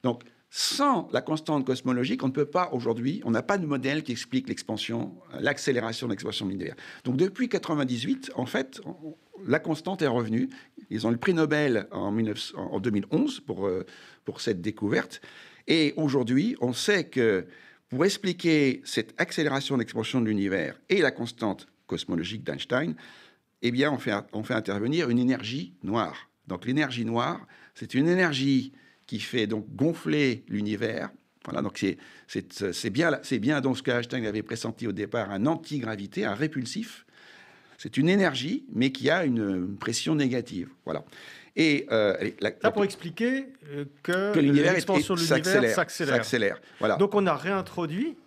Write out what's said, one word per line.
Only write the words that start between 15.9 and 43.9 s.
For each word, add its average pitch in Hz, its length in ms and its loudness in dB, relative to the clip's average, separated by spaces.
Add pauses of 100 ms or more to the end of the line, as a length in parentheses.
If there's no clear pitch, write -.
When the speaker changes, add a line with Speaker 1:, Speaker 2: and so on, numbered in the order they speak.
Speaker 1:
aujourd'hui, 139 640 2
on 123 140 0
sait 196 320 2
que 107 400 2 (420)
pour 131 160 0
expliquer 170 800 2
cette - 380 -4
accélération 143 540 0
de 123 40 2
l'expansion 113 400 -2
de 113 60 2
l'univers 98 520 0 (120)
et 190 120 4
la 135 100 4
constante 113 560 -6 (200)
cosmologique 90 560 -4
d'Einstein, 131 520 -2 (680)
eh 120 100 2
bien, 131 180 2
on 135 80 0
fait, 113 140 -2 (220)
on 107 100 -4
fait 127 100 -4
intervenir 117 560 0
une 120 100 4
énergie 127 640 -2
noire. 95 480 -4 (200)
Donc, 92 160 -8
l'énergie 123 400 0
noire, 117 420 -2 (260)
c'est - 200 -12
une 143 160 4
énergie 139 640 4 (340)
qui 107 120 -6
fait 113 260 0
donc 107 200 -2 (100)
gonfler 147 720 0
l'univers. 104 640 -2 (340)
Voilà, - 180 -4
donc - 160 -4
c'est, 95 200 0 (300)
c'est, 95 440 -4
c'est 110 180 -4
bien, 143 340 2
c'est 127 160 -2
bien 143 200 2
donc 131 180 0
ce - 60 -10
que 127 80 0
Einstein 120 340 -2
avait 107 160 -2
pressenti 117 460 -6
au 101 60 -2
départ, 104 380 -4
un 101 160 0
antigravité, 143 760 -4
un 101 100 -2
répulsif. 143 720 -6 (720)
C'est - 200 -6
une 147 100 4
énergie, 180 640 2
mais 131 220 2
qui 131 160 0
a 170 160 2
une, 120 140 2
une 98 360 -2
pression 117 400 -2
négative. 123 540 -2 (160)
Voilà. 78 180 -4 (540)
Et, 151 340 4
euh, 104 220 4 (260)
la, 101 120 0
Speaker 2:
Ça - 120 -16
Speaker 1:
la 220 80 6
Speaker 2:
pour 202 140 2
expliquer, 247 600 -2 (260)
euh, 143 100 -6 (180)